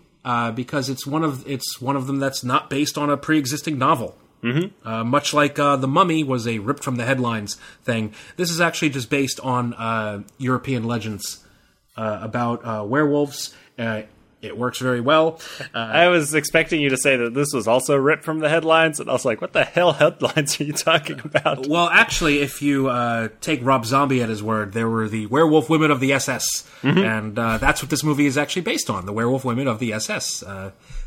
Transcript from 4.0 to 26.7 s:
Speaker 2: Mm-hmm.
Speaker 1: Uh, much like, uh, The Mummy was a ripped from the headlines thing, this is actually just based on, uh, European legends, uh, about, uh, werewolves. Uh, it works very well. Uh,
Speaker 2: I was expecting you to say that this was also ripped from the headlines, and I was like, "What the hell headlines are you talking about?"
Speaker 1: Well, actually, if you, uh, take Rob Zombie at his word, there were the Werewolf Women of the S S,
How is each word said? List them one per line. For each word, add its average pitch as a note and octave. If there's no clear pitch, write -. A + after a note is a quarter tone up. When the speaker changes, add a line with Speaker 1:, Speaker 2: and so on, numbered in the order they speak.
Speaker 2:
Mm-hmm. C3+
Speaker 1:
Uh, A2+
much C#3+
like, D3
uh, C#3+
The C3+
Mummy D#3+
was B2+
a A2+
ripped B2+
from C3
the A#2+
headlines A#2
thing, A2+
this F3
is E3
actually E3
just C3
based C#3
on, B2
uh, A2
European B2+
legends, A2
uh, G#2+
about, A#2+
uh, A2
werewolves. C#3+
Uh, A2+
it G#2+
works A#2+
very B2+
well. D#3+
Uh, A#2
Speaker 2:
I B2
was D#3
expecting D#3+
you C#3+
to C3
say C3+
that A#2+
this C#3+
was A#2
also C3
ripped D3
from D#3+
the D#3
headlines, D#3+
and A2+
I B2
was B2
like, A2+
"What -
the D3
hell F3
headlines D3
are D3
you D3
talking D#3
about?" D3
Speaker 1:
Well, E3+
actually, E3+
if C#3
you, C#3
uh, A#2
take D3+
Rob C3
Zombie C3+
at A2+
his G#2
word, G#2+
there A2+
were A2+
the G#2+
Werewolf D3+
Women D#3
of C3+
the C3+
S C3+
S, B2